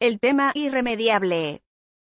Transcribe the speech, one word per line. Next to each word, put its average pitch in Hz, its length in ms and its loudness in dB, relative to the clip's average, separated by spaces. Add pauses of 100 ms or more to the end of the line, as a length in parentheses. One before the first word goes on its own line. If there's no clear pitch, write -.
el 233 200 0
tema 277 340 2
«Irremediable». 220 1080 0 (580)